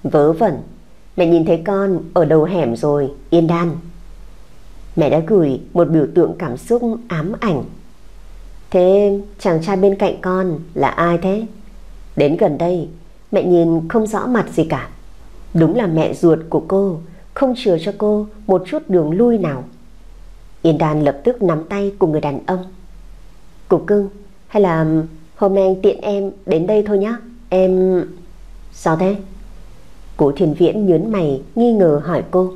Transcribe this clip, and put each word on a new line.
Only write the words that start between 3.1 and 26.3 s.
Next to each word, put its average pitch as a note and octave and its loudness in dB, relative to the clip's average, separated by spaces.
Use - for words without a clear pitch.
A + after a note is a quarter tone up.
Yên E3+ 4
Đan." E3+ 0
Mẹ D3+ 2
đã D3 2
gửi D#3+ 2
một E3+ 2
biểu D#3 2
tượng E3 2
cảm C3+ -6
xúc A#3 -2
ám E3+ -4
ảnh. E3+ -2
"Thế G3 4
chàng E3 0
trai G3 0
bên G3 4
cạnh G3 -2
con F#3 -2
là C#3 0
ai E3+ 2
thế? G3 -2
Đến D3 2
gần D#3+ 2
đây, E3+ -2
mẹ G3 2
nhìn E3+ 4
không A3 0
rõ G#3+ -4
mặt A#3+ 0
gì D#3+ 2
cả." D#3 -4
Đúng E3 4
là A#3 2
mẹ - 0
ruột D#3+ 4
của D#3 0
cô F#3+ 0
không B3+ 0
chừa F3+ 2
cho E3 -4
cô G#3 0
một F#3 2
chút D4+ -4
đường E3 2
lui A3+ 2
nào. C#3+ -4
Yên D#3+ 2
Đan D#3 0
lập C#3+ 0
tức B3 0
nắm D#3+ 0
tay G3+ -4
của F#3 4
người D3+ 0
đàn C#3+ -4
ông. F3+ -4
"Cục E3 0
cưng, G3+ 0
hay G#3 2
là D#3+ 2
hôm G3 2
nay G3 4
anh F#3+ 2
tiện G3+ 2
em G3 -2